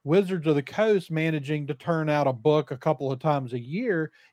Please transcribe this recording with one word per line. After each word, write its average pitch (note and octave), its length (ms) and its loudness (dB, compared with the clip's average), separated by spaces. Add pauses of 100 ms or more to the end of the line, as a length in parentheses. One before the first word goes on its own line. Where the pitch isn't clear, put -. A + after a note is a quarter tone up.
Wizards F3+ 420 2
of F#3+ 80 4
the G#3+ 80 2
Coast G#3+ 480 0
managing D3+ 560 -2
to D3 80 -6
turn D#3+ 340 -2
out D3 180 2
a C3+ 60 2
book D3+ 380 2
a C#3 60 -8
couple D3 360 -2
of C3 60 -4
times C3+ 340 -2
a B2+ 60 -4
year, D#3+ 540 -4 (200)